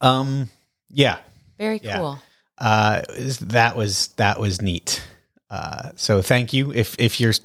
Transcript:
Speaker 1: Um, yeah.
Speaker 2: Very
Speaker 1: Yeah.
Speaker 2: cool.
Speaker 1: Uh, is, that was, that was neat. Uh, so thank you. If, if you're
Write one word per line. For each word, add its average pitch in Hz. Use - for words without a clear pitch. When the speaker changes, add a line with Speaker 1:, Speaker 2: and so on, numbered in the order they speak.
Speaker 1:
Um, 131
yeah. 131
Speaker 2:
Very 214
Speaker 1:
Yeah. -
Speaker 2:
cool. 143
Speaker 1:
Uh, 107
is, 131
that 117
was, 104
that 101
was 95
neat. 90
Uh, 78
so 101
thank 123
you. 135
If, 110
if 120
you're 113